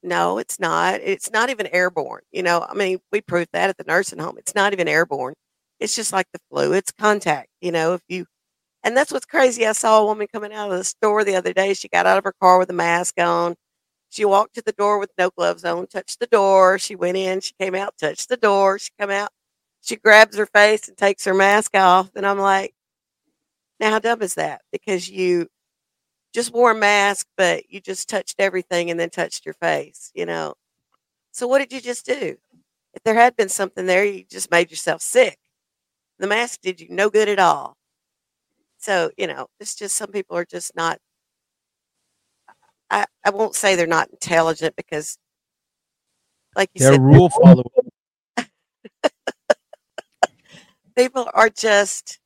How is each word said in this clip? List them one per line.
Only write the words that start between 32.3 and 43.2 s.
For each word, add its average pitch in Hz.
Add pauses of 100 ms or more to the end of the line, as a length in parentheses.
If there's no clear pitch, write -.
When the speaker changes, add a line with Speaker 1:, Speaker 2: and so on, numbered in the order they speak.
Speaker 1:
If -
there 220
had 240
been 202
something 185
there, 185
you 190
just -
made 170
yourself 165
sick. - (800)
The 190
mask 226
did 185
you 160
no 196
good 208
at 202
all. 147 (1000)
So, 175
you 190
know, 139 (120)
it's -
just 202
some 202
people 190
are 175
just -
not, 165 (1900)
I, 202 (200)